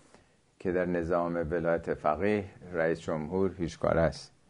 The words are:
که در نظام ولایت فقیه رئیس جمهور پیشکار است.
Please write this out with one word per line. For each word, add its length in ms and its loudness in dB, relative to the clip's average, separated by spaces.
که 140 -2
در 140 2
نظام 640 0
ولایت 440 0
فقیه 500 0
رئیس 280 0
جمهور 480 -2
پیشکار 500 0
است. 340 0